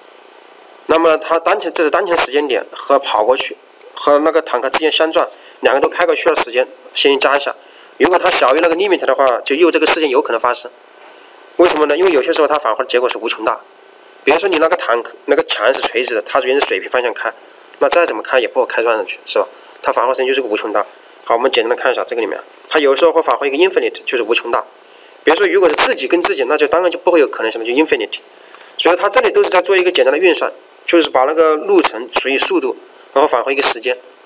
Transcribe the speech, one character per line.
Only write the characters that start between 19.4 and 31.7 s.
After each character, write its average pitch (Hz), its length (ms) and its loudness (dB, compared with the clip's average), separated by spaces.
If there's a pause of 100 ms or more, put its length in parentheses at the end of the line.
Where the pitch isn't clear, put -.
它 - 100 -4
返 120 160 0
回 131 60 0
时 127 60 -2
间 131 80 0
就 131 80 0
是 135 80 0
个 123 40 -6
无 104 80 -2
穷 107 160 -6
大。 104 140 -2 (400)
好， 117 100 0
我 117 60 2
们 127 100 0
简 117 140 0
单 117 60 -2
的 120 60 0
看 131 140 -2
一 120 40 0
下 107 100 -4
这 - 100 -6
个 117 60 -2
里 110 60 -2
面， - 120 -6 (300)
它 160 100 -2
有 139 160 4
时 151 120 2
候 160 60 4
会 160 100 2
返 135 160 0
回 143 100 -4
一 - 20 -2
个 135 60 -4
infinite， 165 480 0
就 131 140 -4
是 117 40 -2
无 110 120 -2
穷 120 160 -4
大。 120 120 -2 (600)
比 143 60 2
如 165 60 2
说 202 100 0
如 180 140 2
果 180 80 4
是 147 80 2
自 - 180 0
己 135 120 -6
跟 165 140 -4
自 175 160 -2
己， 135 80 -2
那 147 140 0
就 147 80 2
当 165 160 0
然 180 80 0
就 170 80 -10
不 - 120 0
会 170 100 4
有 127 80 2
可 - 140 -8
能 113 80 -2
性 - 80 -8
了， 113 80 -8
就 120 60 -4
infinity。 135 460 -2 (580)
所 - 160 2
以 180 40 2
它 196 120 0
这 247 140 2
里 208 80 2
都 202 120 2
是 190 60 2
在 180 140 2
做 196 120 0
一 185 80 2
个 180 80 2
简 151 140 2
单 131 80 4
的 147 60 0
运 175 160 4
算， - 180 -4 (320)
就 170 160 4
是 151 80 2
把 131 140 2
那 139 100 2
个 160 220 2
路 180 260 2